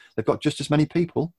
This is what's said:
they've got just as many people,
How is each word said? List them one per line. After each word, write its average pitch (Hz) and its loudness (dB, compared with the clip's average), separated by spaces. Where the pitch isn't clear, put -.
they've 110 -4
got - 0
just - -2
as 147 -6
many 147 4
people, 170 -2